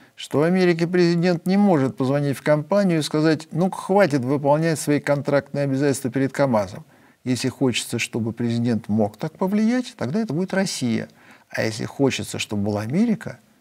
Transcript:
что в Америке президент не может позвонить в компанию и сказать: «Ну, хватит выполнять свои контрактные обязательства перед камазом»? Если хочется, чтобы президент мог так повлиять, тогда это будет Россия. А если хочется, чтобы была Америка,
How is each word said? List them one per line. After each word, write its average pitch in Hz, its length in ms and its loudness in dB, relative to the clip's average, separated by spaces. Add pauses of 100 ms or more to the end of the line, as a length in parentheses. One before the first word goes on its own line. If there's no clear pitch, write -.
(140)
что - 260 -2
в - 20 4
Америке 175 440 2
президент 175 600 2
не 185 100 2
может 165 400 4
позвонить 139 400 0
в - 60 -16
компанию 160 560 2
и 151 40 0
сказать: 156 480 0
«Ну, 180 200 0
хватит 180 500 2
выполнять 147 580 2
свои 147 220 0
контрактные 143 640 0
обязательства 135 460 0
перед 135 220 0
камазом»? 110 520 0 (400)
Если 127 240 -2
хочется, 123 500 -2
чтобы 113 360 -4
президент 117 560 -2
мог 104 260 0
так - 220 -8
повлиять, 220 580 0
тогда 139 240 -4
это 220 140 -6
будет 185 180 -4
Россия. 123 560 -2 (400)
А - 140 -6
если 113 240 -4
хочется, 120 520 -2
чтобы 104 260 -6
была 104 180 -2
Америка, 180 560 -2 (220)